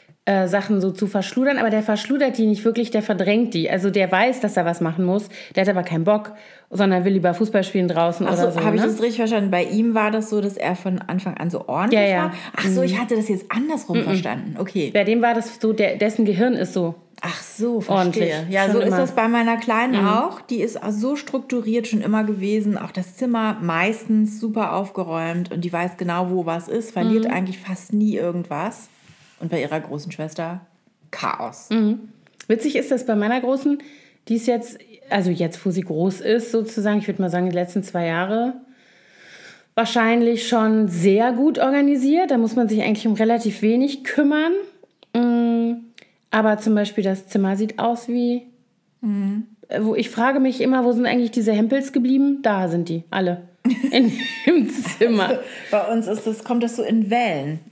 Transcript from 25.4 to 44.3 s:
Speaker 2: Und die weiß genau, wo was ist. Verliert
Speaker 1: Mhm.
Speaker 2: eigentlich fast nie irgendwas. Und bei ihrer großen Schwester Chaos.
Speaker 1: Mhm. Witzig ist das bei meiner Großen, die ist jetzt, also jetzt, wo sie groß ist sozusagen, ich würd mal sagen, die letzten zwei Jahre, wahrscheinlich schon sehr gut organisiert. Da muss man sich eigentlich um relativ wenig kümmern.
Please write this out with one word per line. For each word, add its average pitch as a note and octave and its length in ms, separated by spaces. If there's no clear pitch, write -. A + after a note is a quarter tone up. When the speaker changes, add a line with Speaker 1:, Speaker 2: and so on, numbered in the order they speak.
Speaker 2:
Und F3 120
die F3 80
weiß F3 260
genau, F3+ 320
wo F3+ 160
was E3+ 220
ist. A3 240
Verliert A3 340
Speaker 1:
Mhm. - 40
Speaker 2:
eigentlich F#3 280
fast - 340
nie G#3+ 240
irgendwas. E3+ 720
Und E3 100
bei E3 100
ihrer D3 200
großen D3 320
Schwester E3 480
Chaos. - 580
Speaker 1:
Mhm. G#3+ 280
Witzig C4+ 280
ist C#4 140
das B3+ 160
bei A3+ 80
meiner G#3+ 260
Großen, C4+ 380
die A3+ 80
ist A3+ 100
jetzt, A#3+ 320
also F#3 200
jetzt, E3 360
wo F#3+ 40
sie F3+ 120
groß F3+ 380
ist A3+ 300
sozusagen, G#3+ 480
ich G#3 100
würd G3 120
mal F3+ 100
sagen, F3+ 180
die F3 60
letzten F3+ 280
zwei F3 240
Jahre, G#3 480
wahrscheinlich A#3 760
schon A3 400
sehr G3 440
gut C#4 260
organisiert. C#4+ 720
Da B3+ 80
muss A3+ 180
man A#3 120
sich G#3+ 140
eigentlich A3 240
um G#3+ 80
relativ A3 480
wenig B3+ 420
kümmern. D4+ 480